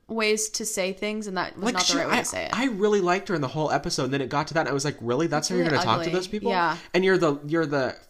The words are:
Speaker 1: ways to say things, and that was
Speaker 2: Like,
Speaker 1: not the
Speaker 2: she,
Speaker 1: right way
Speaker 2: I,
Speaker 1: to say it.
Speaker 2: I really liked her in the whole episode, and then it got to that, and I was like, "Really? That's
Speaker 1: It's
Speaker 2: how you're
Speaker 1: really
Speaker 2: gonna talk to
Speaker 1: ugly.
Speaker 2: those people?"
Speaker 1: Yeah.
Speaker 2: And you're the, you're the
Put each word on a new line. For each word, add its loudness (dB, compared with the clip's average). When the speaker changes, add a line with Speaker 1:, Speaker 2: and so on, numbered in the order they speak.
Speaker 1:
ways 0
to -6
say -2
things, -4
and -4
that -2
was -6
Speaker 2:
Like, 2
Speaker 1:
not 0
the 2
Speaker 2:
she, 2
Speaker 1:
right 0
way 2
Speaker 2:
I, 4
Speaker 1:
to -2
say -4
it. -4
Speaker 2:
I 0
really 2
liked 0
her 0
in 0
the -2
whole -2
episode, -2
and -2
then 0
it -4
got -2
to -6
that, 2
and -2
I -2
was 0
like, -2
"Really? 0
That's 0
Speaker 1:
It's -2
Speaker 2:
how -4
you're 2
Speaker 1:
really 2
Speaker 2:
gonna 2
talk 2
to -2
Speaker 1:
ugly. -4
Speaker 2:
those 0
people?" -2
Speaker 1:
Yeah. 2
Speaker 2:
And 2
you're 6
the, 2
you're 2
the 0